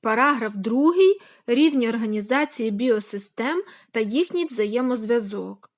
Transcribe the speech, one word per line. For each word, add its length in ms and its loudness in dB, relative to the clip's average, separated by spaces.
Параграф 540 0
другий. 640 4
Рівні 420 2
організації 800 -2
біосистем 920 -2
та 80 -4
їхній 460 -2
взаємозв'язок. 1300 -4